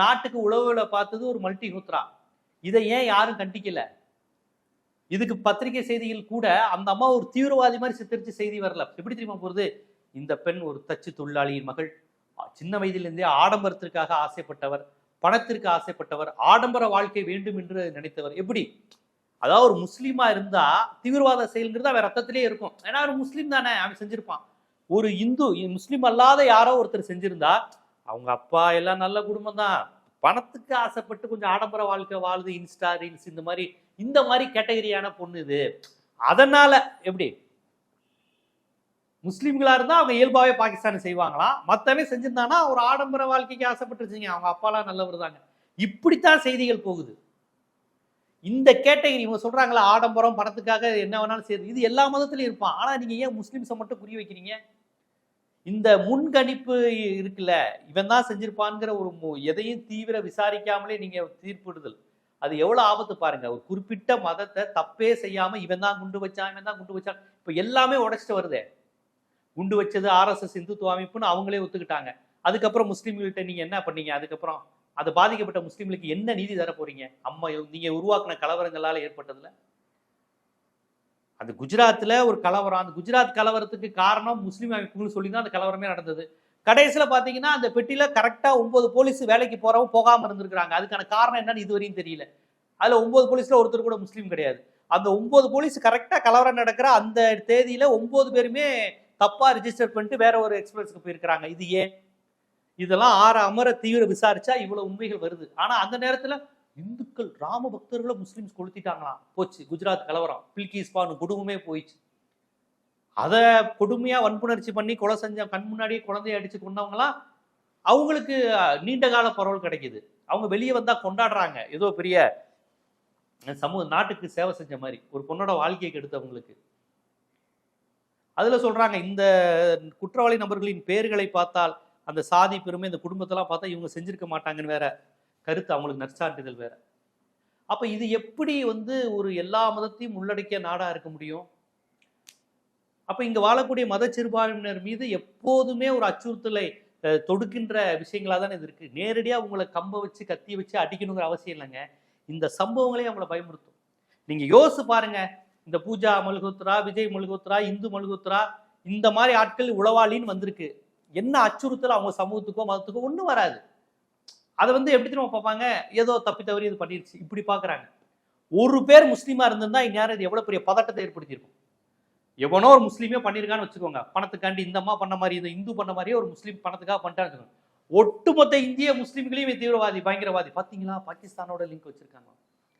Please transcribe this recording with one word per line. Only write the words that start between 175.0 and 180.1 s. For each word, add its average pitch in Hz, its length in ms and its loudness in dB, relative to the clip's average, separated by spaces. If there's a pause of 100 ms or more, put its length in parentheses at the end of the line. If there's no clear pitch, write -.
பண்ண 190 200 -4
மாதிரி, 180 180 -2
இந்த 175 180 -8
இந்து 202 220 -10
பண்ண 190 180 -6
மாதிரியே 202 220 -4
ஒரு 208 140 -4
முஸ்லீம் 208 320 -16
பணத்துக்காக 185 380 -6
பண்ணிட்டான்னு 175 260 -4
வச்சுக்கோங்க. 127 260 -20 (360)
ஒட்டுமொத்த 285 640 6 (120)
இந்திய 269 220 -2 (120)
முஸ்லீம்களையும் 262 460 -6
இவன் 247 140 -4
தீவிரவாதி, 214 460 0
பயங்கரவாதி. 196 420 -2 (100)